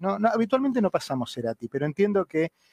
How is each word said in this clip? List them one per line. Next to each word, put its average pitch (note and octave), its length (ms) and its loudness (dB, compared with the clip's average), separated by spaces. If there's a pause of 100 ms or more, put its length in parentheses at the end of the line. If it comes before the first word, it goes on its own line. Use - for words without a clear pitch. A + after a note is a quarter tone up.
No, G3 180 -2
no, G#3+ 100 2
habitualmente B3 520 2
no G3 100 4
pasamos C3 420 -2
Cerati, A2+ 360 -6
pero C#3 180 -4
entiendo G3 400 0
que D#3+ 260 0 (200)